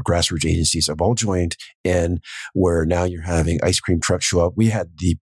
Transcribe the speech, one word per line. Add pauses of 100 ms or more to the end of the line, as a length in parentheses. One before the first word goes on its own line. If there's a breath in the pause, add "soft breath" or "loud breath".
grassroots
agencies
have
all
joined (260 loud breath)
in, (340 loud breath)
where
now
you're
having
ice
cream
trucks
show
up.
We
had
the